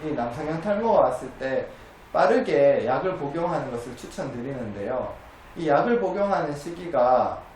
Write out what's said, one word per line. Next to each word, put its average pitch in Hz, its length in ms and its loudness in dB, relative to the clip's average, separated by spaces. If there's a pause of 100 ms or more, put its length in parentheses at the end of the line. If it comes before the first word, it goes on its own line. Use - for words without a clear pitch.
이 151 80 -4
남성형 151 480 -4
탈모가 202 420 2
왔을 - 280 0 (100)
때 131 280 -4 (440)
빠르게 160 760 4
약을 156 320 0
복용하는 147 540 -4
것을 120 240 -8
추천드리는데요. 120 1200 -6 (420)
이 160 140 -2
약을 196 300 4
복용하는 180 540 0
시기가 147 880 2 (140)